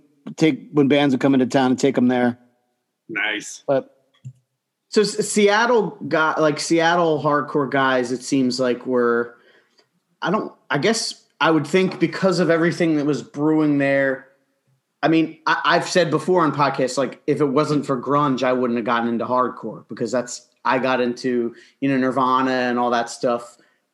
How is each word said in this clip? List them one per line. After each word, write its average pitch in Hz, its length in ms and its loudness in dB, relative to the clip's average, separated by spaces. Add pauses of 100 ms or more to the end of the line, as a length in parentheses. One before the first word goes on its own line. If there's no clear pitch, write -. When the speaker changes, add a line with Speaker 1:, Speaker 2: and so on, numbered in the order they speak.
(360)
Speaker 1:
take 156 360 0
when 143 160 4
bands 143 260 4
would 120 60 -2
come 139 140 2
into 127 120 2
town 127 260 2
and 120 80 0
take 139 180 2
'em 123 100 4
there. 123 300 0 (680)
Speaker 2:
Nice. 104 580 -6
Speaker 1:
But 135 240 -2 (1000)
Speaker 3:
So - 140 2
S-, 208 260 -2
Seattle 208 800 2
got, 156 340 0
like, 151 200 2
Seattle 165 600 2
hardcore 143 480 0
guys, 131 420 0
it 123 100 -6
seems 127 380 0
like 123 260 -2
were, 120 480 0 (880)
I 139 80 -2
don't, 202 220 -4 (180)
I 143 80 -2
guess - 460 -2 (160)
I 156 100 4
would 156 160 2
think 190 320 0
because 175 400 0
of 170 120 2
everything 165 460 0
that 143 80 -2
was 143 180 -2
brewing 151 560 0
there. 139 500 0 (760)
I 143 60 2
mean, 160 380 0
I, 160 180 0
I've 165 240 2
said 170 220 2
before 165 320 2
on 151 100 2
podcasts, 135 440 0
like, 131 300 -4
if 139 140 0
it 151 60 2
wasn't 143 380 0
for 131 160 -2
grunge, 135 420 0
I 127 100 2
wouldn't 123 260 0
have 107 80 -6
gotten 117 220 0
into 113 180 -2
hardcore 120 640 -4
because 113 240 -6
that's, - 360 -6 (160)
I 127 140 0
got 127 240 0
into, 120 520 -2 (260)
you 135 100 0
know, 135 80 0
Nirvana 131 540 0
and 123 260 0
all 120 140 0
that 117 180 -2
stuff - 480 -4 (360)